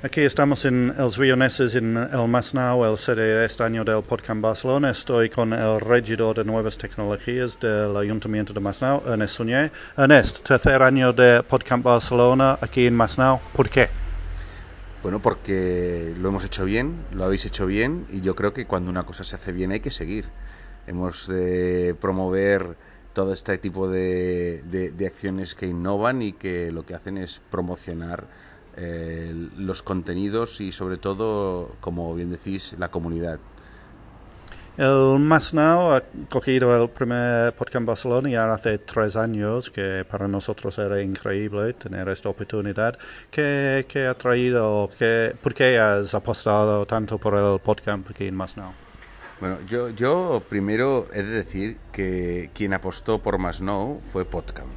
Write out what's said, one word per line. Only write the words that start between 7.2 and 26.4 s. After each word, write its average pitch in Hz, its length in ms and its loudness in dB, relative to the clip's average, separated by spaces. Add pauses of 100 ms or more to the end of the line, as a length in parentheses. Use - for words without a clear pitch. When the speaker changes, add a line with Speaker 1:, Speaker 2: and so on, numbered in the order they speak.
Speaker 1:
del 104 360 0
Ayuntamiento 104 560 -2
de 101 100 -6
Masnou, 131 440 -2
Ernest 107 300 -2
Suñé. 127 360 0 (240)
Ernest, 139 460 8
tercer 135 400 6
año 131 320 6
de 120 300 10
Podcamp 123 420 0
Barcelona 123 760 6
aquí 123 280 2
en 120 80 4
Masnou. 127 460 4 (120)
¿Por 120 160 4
qué? 127 200 6 (1120)
Speaker 2:
Bueno, 98 180 -2
porque 90 960 -2
lo 92 120 -2
hemos 98 160 -2
hecho 98 200 -4
bien, 135 480 -2
lo 92 120 -4
habéis 98 200 0
hecho 98 220 -4
bien, 123 420 -2
y 98 120 -6
yo 92 140 0
creo 101 180 -2
que 120 120 -8
cuando 90 240 -2
una 90 140 -4
cosa 90 200 -12
se - 120 -10
hace 92 160 -10
bien 92 200 -4
hay 110 100 -4
que - 100 -6
seguir. 90 340 -8 (600)
Hemos 90 400 -6
de 90 720 0
promover 95 760 0 (380)
todo 95 200 0
este 95 260 -2
tipo 95 280 -4
de, 90 760 -2
de, 87 260 -4
de 87 160 -6
acciones 95 480 -6
que 95 140 -8
innovan 101 560 -2
y 101 100 -4
que 87 380 -6